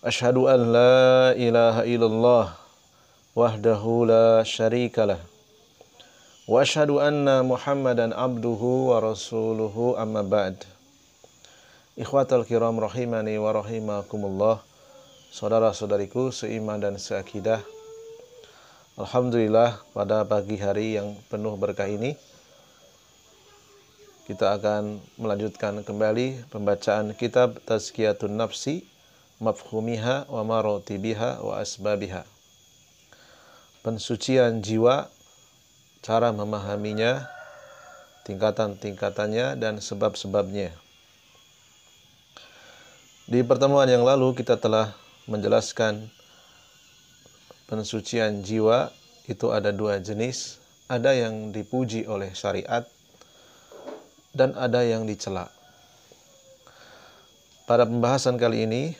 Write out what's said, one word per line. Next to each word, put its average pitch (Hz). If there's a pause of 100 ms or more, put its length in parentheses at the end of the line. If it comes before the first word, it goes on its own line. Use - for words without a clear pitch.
Ashhadu 127
an 131 (160)
la 127
ilaha 117
illallah 113 (800)
wahdahu 113
la 113
syarika 113
lah. 92 (1300)
Wa 127
ashhadu 147
anna 139
Muhammadan 127
abduhu 123
wa 117
rasuluhu, 110
amma 110
ba'd. 95 (1300)
Ikhwatal 127
kiram 113
rahimani 110
wa 107
rahimakumullah. 104 (680)
Saudara-saudariku 107
seiman 110
dan 101
seakidah, 104 (1400)
Alhamdulillah, 117 (160)
pada 104
pagi 104
hari 104
yang 104 (160)
penuh 107
berkah 101
ini, 110 (2000)
kita 101
akan 104 (160)
melanjutkan 104
kembali 117
pembacaan 104
kitab 120
Tazkiyatun 104
Nafsi, 135 (560)
Mafhumiha 113
wa 117
Marotibiha 107
wa 104
Asbabiha. 98 (1500)
Pensucian 113
jiwa, 113 (960)
cara 113
memahaminya, 107 (1040)
tingkatan-tingkatannya, 104
dan 107
sebab-sebabnya. 98 (2500)
Di 120
pertemuan 135
yang 120
lalu, 131
kita 117
telah 110 (300)
menjelaskan 107 (1600)
pensucian 107
jiwa 110 (400)
itu 117
ada 104
dua 101
jenis, 110 (320)
ada 127
yang 110
dipuji 110
oleh 98
syariat 104 (1500)
dan 131
ada 123
yang 110
dicela. 98 (2250)
Pada 120
pembahasan 123
kali 113
ini 113 (180)